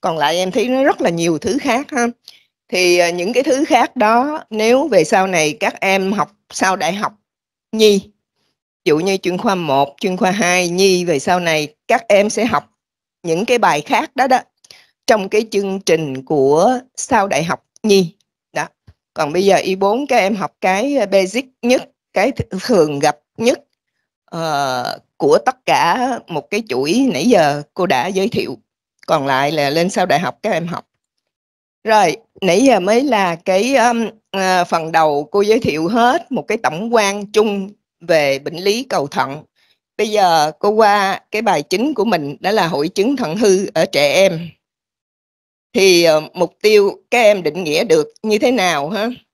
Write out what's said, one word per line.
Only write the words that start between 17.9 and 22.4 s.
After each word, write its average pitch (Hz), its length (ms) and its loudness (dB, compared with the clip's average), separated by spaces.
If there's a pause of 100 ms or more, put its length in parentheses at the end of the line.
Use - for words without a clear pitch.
Đó. 156 140 -6 (460)
Còn 147 200 -4
bây 185 120 0
giờ 196 100 4
Y 190 200 -2
bốn 208 320 -2
các 247 100 0
em 196 180 0
học 190 260 -8
cái, 208 340 -2
ờ, 226 100 0
basic 196 400 0 (160)
nhất, 240 280 0 (240)
cái 214 180 0
th-, - 280 -8